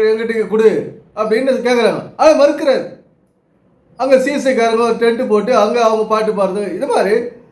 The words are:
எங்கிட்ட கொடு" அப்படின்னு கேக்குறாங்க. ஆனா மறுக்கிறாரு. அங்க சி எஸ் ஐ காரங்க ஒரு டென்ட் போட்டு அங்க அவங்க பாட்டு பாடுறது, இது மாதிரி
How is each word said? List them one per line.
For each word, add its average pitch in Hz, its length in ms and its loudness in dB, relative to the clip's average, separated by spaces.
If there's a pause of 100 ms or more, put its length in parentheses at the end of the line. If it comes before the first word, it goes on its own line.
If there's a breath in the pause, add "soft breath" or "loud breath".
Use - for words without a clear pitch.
எங்கிட்ட 220 440 0
கொடு" 220 220 4 (460)
அப்படின்னு 233 360 -2 (100)
கேக்குறாங்க. 226 400 0 (160)
ஆனா 311 140 4 (120)
மறுக்கிறாரு. 294 420 0 (1120)
அங்க 254 200 4
சி 277 120 0
எஸ் 269 160 -2
ஐ 240 80 2
காரங்க 226 240 0
ஒரு 233 140 0
டென்ட் 233 340 -2
போட்டு 208 300 0
அங்க 233 260 2
அவங்க 220 200 -2
பாட்டு 214 280 -2
பாடுறது, 196 440 -4
இது 202 120 -6
மாதிரி 214 280 0 (360 soft breath)